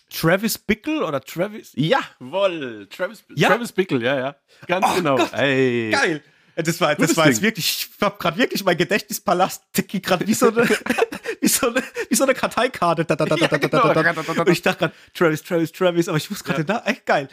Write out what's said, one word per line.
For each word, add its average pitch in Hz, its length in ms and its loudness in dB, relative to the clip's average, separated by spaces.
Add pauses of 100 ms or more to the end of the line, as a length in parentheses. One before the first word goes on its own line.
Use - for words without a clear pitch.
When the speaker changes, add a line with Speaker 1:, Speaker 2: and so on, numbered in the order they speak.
(160)
Speaker 1:
Travis 196 440 0
Bickle 269 460 -4
oder 143 140 -4
Travis? 208 560 -8
Speaker 2:
Jawohl, 156 1120 -2
Travis, 196 340 -8 (120)
Speaker 1:
Ja? 160 140 2
Speaker 2:
Travis 226 220 0
Bickle, 160 320 -2
ja, 139 160 0
ja. 135 160 -6 (320)
Ganz 185 200 0
Speaker 1:
Oh - 80 0
Speaker 2:
genau. 147 220 2
Speaker 1:
Gott, - 160 0
Speaker 2:
Ey. 127 580 2
Speaker 1:
geil. 165 320 0 (320)
Ja, 165 80 -4
das 165 180 -4
war, 156 80 4
das 147 80 0
Speaker 2:
Gutes 165 200 0
Speaker 1:
war 156 100 6
jetzt 127 100 4
Speaker 2:
Ding. 135 60 -4
Speaker 1:
wirklich, - 480 -2
ich - 140 -20
hab 202 140 -2
grad 165 180 -2
wirklich - 260 -2
mein 175 140 2
Gedächtnis-, 175 460 -2
der 190 600 -2
ging - 180 -6
grad 180 240 0
wie 208 80 2
so 247 140 4
eine, 226 200 2
<laughs> - 720 -2
wie - 80 0
so - 200 0
eine, 233 160 0 (260)
wie 247 60 0
so - 80 2
eine 262 100 4
Karteikarte. 185 720 0
Da, 156 100 0
da, 151 100 0
da, 156 100 2
da, 339 80 0
Speaker 2:
Ja, - 40 4
Speaker 1:
da, - 120 0
da, 156 80 0
da, 160 260 2
da, 160 80 2
da. 170 100 2 (120)
Speaker 2:
genau. 160 180 -2
Speaker 1:
Und 170 80 2
ich 175 140 2
dachte 185 160 0
grad, 165 140 0 (200)
Travis, 156 300 2
Travis, 165 280 -2
Travis, 175 380 2
aber 160 80 0
ich - 140 -4
wusste - 140 -8
grad - 120 -2
Speaker 2:
Ja. 160 60 0
Speaker 1:
den 165 120 -2
Namen, - 120 -6
echt - 180 -4
geil. 151 280 0